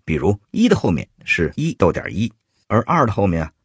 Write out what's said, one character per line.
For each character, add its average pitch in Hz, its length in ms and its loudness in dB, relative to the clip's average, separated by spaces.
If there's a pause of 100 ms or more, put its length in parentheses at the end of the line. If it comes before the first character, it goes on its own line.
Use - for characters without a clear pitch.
比 82 80 -2
如 85 260 0 (120)
一 226 180 2
的 - 60 4
后 - 160 -2
面 - 180 -4 (160)
是 - 300 -2
一 156 180 -4
逗 87 180 2
点 - 200 -8
一， 110 200 -4 (360)
而 104 160 2
二 156 240 2
的 107 40 -2
后 101 140 0
面 85 160 0
啊 78 100 -6 (140)